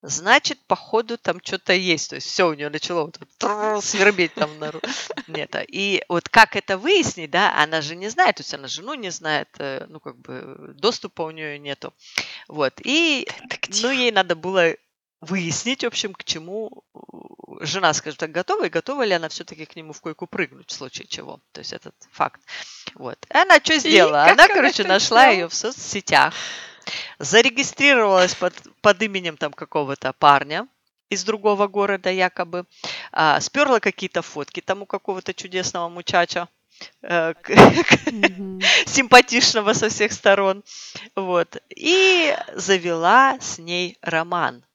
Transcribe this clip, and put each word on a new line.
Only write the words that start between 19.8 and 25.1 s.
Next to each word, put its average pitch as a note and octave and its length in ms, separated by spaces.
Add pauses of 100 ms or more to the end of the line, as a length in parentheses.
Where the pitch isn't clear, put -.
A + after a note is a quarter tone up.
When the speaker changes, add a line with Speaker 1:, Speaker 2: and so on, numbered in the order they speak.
Speaker 1:
в - 80
койку - 280
прыгнуть C3+ 420
в - 40
случае - 340
чего. - 320 (120)
То - 80
есть - 120
этот - 220 (180)
факт. - 280 (560)
Вот. B2+ 220 (160)
И C#4 40
она F4 220
че D#4+ 140
Speaker 2:
И D4+ 60
Speaker 1:
сделала? D4+ 440
Speaker 2:
как F4+ 100
Speaker 1:
Она, D#4+ 160
Speaker 2:
она G#4 40
Speaker 1:
короче, F#4 160
Speaker 2:
это G3+ 180
Speaker 1:
нашла G#3+ 360